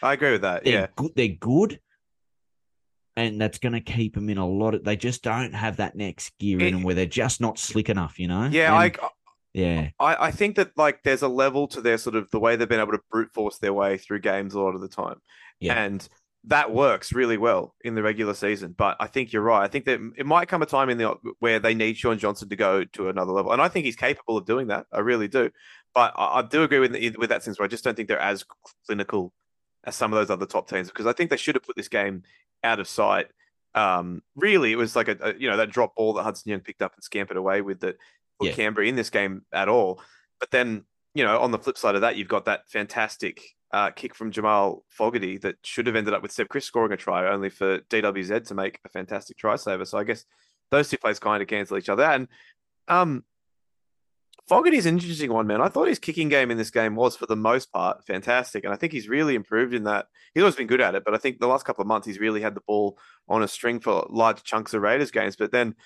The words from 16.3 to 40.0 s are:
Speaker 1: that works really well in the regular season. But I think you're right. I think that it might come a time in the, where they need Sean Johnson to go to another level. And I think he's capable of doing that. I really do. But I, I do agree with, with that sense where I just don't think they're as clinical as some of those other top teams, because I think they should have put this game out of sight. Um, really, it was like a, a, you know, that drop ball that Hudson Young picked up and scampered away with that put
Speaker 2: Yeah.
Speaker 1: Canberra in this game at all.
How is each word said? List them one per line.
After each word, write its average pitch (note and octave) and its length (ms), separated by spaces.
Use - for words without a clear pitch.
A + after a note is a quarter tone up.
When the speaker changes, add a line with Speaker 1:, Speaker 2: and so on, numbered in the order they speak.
Speaker 1:
that C#3+ 240
works A#2+ 420
really A#2+ 240
well G#2 360
in A#2 120
the G#2+ 80
regular G#2+ 300
season. G2 440
But G2+ 220
I G#2+ 80
think B2 240
you're G#2+ 100
right. G#2+ 220
I G2+ 60
think C#3 160
that B2+ 140
it C#3 80
might E3+ 240
come F3+ 120
a D3+ 40
time C3+ 240
in A#2+ 80
the, A2+ 180
where A2+ 200
they A2+ 140
need A2 240
Sean A2+ 220
Johnson G2+ 300
to G2+ 80
go F#2+ 260
to F#2 260
another F#2 220
level. F#2+ 220
And B2+ 80
I E3+ 80
think E3+ 160
he's A#2 100
capable B2 420
of F#2 80
doing A#2+ 220
that. G#2+ 240
I A2+ 80
really A2 300
do. C3 200
But A#2 240
I, G2 220
I - 20
do C#3+ 220
agree D3 160
with, B2 120
with A2+ 120
that A2 120
sense G2+ 160
where G#2 80
I G2 40
just A2+ 160
don't A2+ 100
think G#2+ 140
they're G2+ 100
as F#2+ 240
clinical G2+ 460
as G#2 100
some A2 160
of G#2+ 80
those G2+ 100
other F#2+ 160
top F#2 240
teams, F#2 200
because G#2+ 180
I A#2+ 60
think E3+ 160
they - 80
should D3+ 180
have C3 80
put - 140
this G2+ 100
game G2 360
out A2+ 180
of F#2 60
sight. G2+ 400
Um, F2+ 480
really, D#3+ 360
it A2+ 60
was A#2 180
like A2+ 120
a, G#2 140
a, G#2+ 160
you B2+ 120
know, G2+ 80
that G#2+ 140
drop A#2+ 240
ball A2 180
that G2 100
Hudson A2 280
Young G2+ 80
picked - 220
up F#2+ 140
and - 80
scampered G2 340
away F#2+ 240
with G2 180
that F#2 160
put - 100
Speaker 2:
Yeah. - 60
Speaker 1:
Canberra G#2+ 320
in B2+ 80
this A#2 140
game G2 440
at F#2+ 160
all. G2+ 320